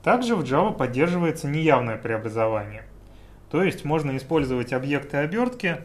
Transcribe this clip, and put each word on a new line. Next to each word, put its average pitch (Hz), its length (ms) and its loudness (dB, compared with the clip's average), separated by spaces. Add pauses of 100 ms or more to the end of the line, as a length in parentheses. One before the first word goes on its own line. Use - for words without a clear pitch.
Также 233 320 2
в 165 60 -2
Java 151 320 2
поддерживается 156 720 0
неявное 139 500 2
преобразование, 110 840 -2 (640)
то 160 120 2
есть 170 220 0
можно 147 320 0
использовать 131 560 0
объекты 139 460 -2
обертки 190 680 -2